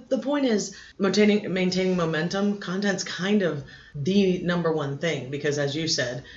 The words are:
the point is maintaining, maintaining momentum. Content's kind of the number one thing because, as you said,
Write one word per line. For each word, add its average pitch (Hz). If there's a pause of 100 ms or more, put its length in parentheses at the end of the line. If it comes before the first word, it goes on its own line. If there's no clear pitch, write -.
(160)
the -
point 277
is 208 (240)
maintaining, 202
maintaining 185
momentum. 175
Content's 190
kind 196
of 151 (300)
the 180
number 170
one 139
thing 139
because, 143
as 139
you 160
said, 127 (120)